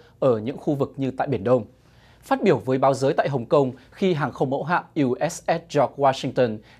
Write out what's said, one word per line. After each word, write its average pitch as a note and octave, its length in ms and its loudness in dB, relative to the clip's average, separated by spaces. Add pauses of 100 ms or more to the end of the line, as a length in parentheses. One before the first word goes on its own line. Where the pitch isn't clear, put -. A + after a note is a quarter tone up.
(200)
ở B2 200 2
những A2+ 180 -8
khu D#3 180 -2
vực C#3 220 -4
như C3+ 140 -4
tại - 160 -4
Biển A#2 160 -2
Đông. A#2+ 220 2 (560)
Phát C4+ 220 -2
biểu E3+ 140 4
với B2 200 -2
báo C3+ 160 4
giới C3+ 200 0
tại E3+ 160 -2
Hồng C3 160 -4
Kông C#3+ 260 2 (200)
khi F#3 220 0
hàng C#3+ 180 -2
không C#3 180 -2
mẫu - 140 -4
hạm D#3+ 200 -2 (120)
U C3 200 2 (140)
S - 180 -12
S E3+ 280 -4
George C3 220 2
Washington C3 600 0 (220)